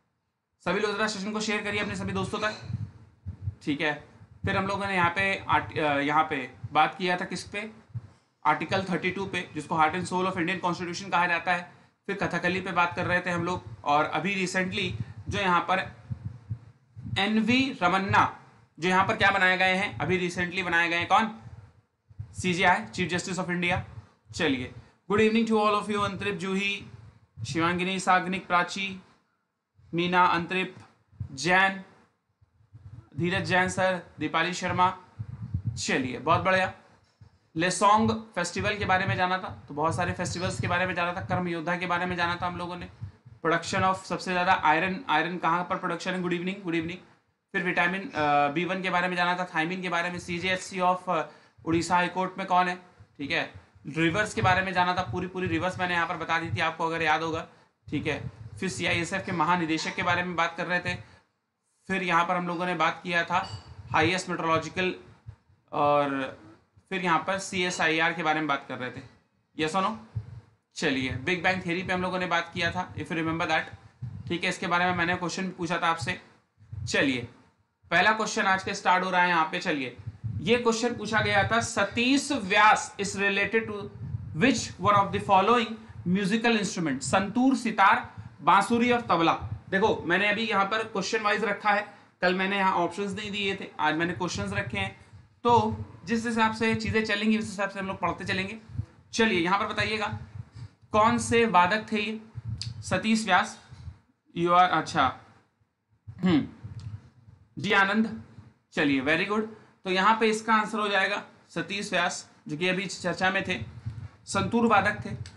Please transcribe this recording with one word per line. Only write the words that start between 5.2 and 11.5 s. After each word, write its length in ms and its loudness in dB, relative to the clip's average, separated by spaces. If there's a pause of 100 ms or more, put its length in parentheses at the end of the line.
आर्ट-, 300 0
अ, 200 0
यहाँ 320 2
पे 200 -6 (220)
बात 260 2
किया 180 0
था 80 -6
किस 200 -8
पे, 260 -10 (760)
Article 440 0
thirty 200 0
two 160 -6
पे, 280 -6
जिसको 200 -6
heart 220 4
and 120 -4
soul 220 0
of 60 -6
Indian 240 -2
constitution 500 -4
कहा 160 2
जाता 260 0